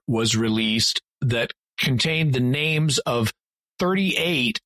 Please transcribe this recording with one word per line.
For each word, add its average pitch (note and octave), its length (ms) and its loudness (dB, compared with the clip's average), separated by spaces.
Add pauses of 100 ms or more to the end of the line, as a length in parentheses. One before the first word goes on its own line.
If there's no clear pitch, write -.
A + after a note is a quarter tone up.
was A2+ 300 0
released A2 640 0 (180)
that A#2 320 0 (260)
contained D#3 540 0
the B2+ 80 2
names D3+ 600 0
of A#2+ 340 0 (440)
thirty-eight F3 880 0